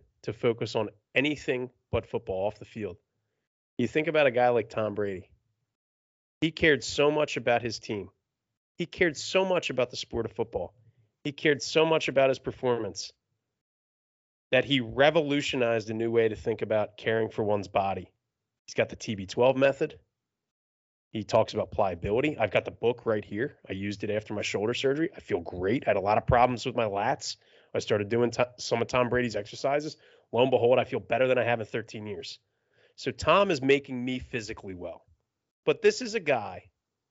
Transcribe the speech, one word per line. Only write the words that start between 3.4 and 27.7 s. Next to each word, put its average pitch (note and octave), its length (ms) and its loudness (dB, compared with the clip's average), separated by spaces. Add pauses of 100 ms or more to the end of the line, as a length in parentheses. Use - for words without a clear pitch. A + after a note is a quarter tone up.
You A#2+ 100 2
think D#3 220 0
about D3+ 180 4
a C3 40 6
guy A#2+ 180 4
like A#2 220 2
Tom G#2+ 240 -4
Brady. G2+ 340 -4 (1120)
He D#3+ 100 0
cared D3+ 320 2
so D3 280 2
much D3+ 260 0
about A#2+ 240 2
his A#2+ 180 -6
team. G2 300 -8 (680)
He F3 80 -4
cared - 320 -8
so - 260 -2
much F3+ 240 -2
about B2+ 220 -4
the B2+ 60 -14
sport - 280 -8
of G#2+ 80 -10
football. G2 400 -6 (520)
He D3 80 -4
cared C#3+ 300 0
so D#3+ 220 2
much D#3+ 240 2
about C3+ 220 4
his B2 80 0
performance A#2+ 720 -4 (1400)
that B2+ 120 4
he C3 160 2
revolutionized B2+ 1120 2
a A2 40 -4
new A#2 160 -2
way A2+ 180 4
to G#2 80 -2
think A2+ 260 -4
about G#2+ 340 0
caring A2+ 320 0
for A2+ 140 -4
one's G2+ 260 0
body. F#2+ 420 -2 (560)
He's - 80 -18
got A2+ 140 0
the G2+ 80 -12
T - 180 -8
B G2 120 -8
twelve B2 300 4
method. C#3 420 0 (1120)
He A2 140 -6
talks A2 300 2
about G2+ 180 -2
pliability. G#2 640 0
I've G#2+ 140 0
got A2+ 120 2
the - 60 -8
book A#2 340 -2
right G#2+ 200 -2
here. A2 320 -6 (120)
I - 40 -10
used G2 320 -6
it G#2 60 -4
after G#2+ 220 -4
my G#2 100 -4
shoulder G#2+ 320 -2
surgery. C#3 420 0
I - 40 -14
feel F#2+ 200 -4
great. F#2 460 -2
I - 40 4
had G2+ 60 4
a G2 40 2
lot G#2 180 2
of - 80 -2
problems B2 380 4
with B2 120 -4
my A#2+ 80 2
lats. G#2+ 520 -2 (380)